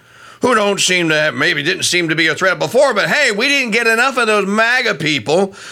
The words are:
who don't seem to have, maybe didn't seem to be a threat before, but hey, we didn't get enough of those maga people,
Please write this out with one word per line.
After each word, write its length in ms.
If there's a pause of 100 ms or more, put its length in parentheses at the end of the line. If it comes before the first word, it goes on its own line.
(420)
who 140
don't 240
seem 300
to 60
have, 200
maybe 260
didn't 220
seem 260
to 60
be 100
a 80
threat 240
before, 380
but 140
hey, 220
we 160
didn't 240
get 140
enough 320
of 80
those 220
maga 480
people, 580 (180)